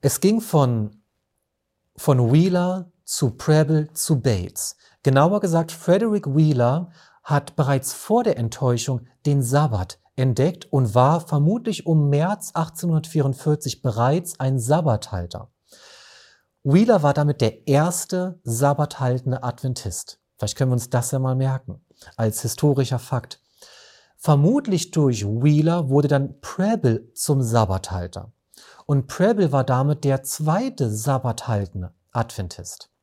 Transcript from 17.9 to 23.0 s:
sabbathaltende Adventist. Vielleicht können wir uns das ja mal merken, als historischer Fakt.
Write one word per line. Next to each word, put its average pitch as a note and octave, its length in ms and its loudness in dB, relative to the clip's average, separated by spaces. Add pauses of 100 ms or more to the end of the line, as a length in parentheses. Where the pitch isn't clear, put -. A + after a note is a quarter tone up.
sabbathaltende B2+ 1000 -2
Adventist. - 760 -8 (180)
Vielleicht - 200 -6
können C3 160 2
wir - 20 2
uns A#2+ 160 -4
das A#2+ 220 -2
ja C3+ 80 -2
mal C3 160 -2
merken, C3 440 -4 (360)
als A2 260 -2
historischer C3 560 0
Fakt. - 420 -8 (760)